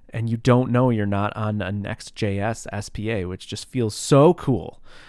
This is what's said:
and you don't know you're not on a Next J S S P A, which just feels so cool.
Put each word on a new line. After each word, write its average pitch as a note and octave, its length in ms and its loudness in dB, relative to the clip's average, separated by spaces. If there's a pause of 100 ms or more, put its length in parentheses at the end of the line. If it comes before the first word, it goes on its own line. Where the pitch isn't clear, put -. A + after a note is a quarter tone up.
(100)
and A2+ 200 -4
you A#2 60 -2
don't B2 340 4
know B2 200 4
you're G#2+ 140 0
not G2+ 320 -2
on G#2+ 240 -2
a F#2 120 -4
Next - 420 -8
J G2 240 -2
S A2 320 -4
S G2+ 180 -8
P G#2+ 220 -6
A, G2+ 140 -2
which F2+ 240 -10
just - 200 -10
feels A2+ 280 -2
so D3 380 6
cool. - 460 -4 (280)